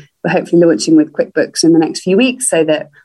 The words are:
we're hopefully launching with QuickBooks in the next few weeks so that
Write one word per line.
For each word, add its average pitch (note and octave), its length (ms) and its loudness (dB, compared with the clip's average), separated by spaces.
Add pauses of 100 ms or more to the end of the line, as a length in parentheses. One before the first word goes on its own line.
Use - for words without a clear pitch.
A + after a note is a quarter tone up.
(240)
we're F3 60 -4
hopefully E3+ 340 0
launching D#3+ 320 0
with D3+ 160 2
QuickBooks - 520 -4
in E3 100 4
the D#3+ 40 4
next - 220 -2
few F#3 160 -2
weeks B3+ 320 -2
so E3 160 0
that D#3 240 -4 (160)